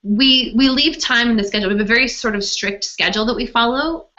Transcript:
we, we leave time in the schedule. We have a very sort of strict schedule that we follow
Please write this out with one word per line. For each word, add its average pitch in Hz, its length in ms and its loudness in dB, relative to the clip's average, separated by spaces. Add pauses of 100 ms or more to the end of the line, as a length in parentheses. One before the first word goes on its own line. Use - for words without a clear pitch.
we, 254 480 2
we 269 140 4
leave 294 300 0
time 240 320 2
in 226 40 4
the 202 80 2
schedule. 202 240 -2
We 208 120 0
have 214 40 2
a 196 40 -2
very 240 200 2
sort 226 280 -4
of 202 80 -4
strict 202 400 -6
schedule 196 420 -2
that 240 100 0
we 240 120 -4
follow 262 720 -2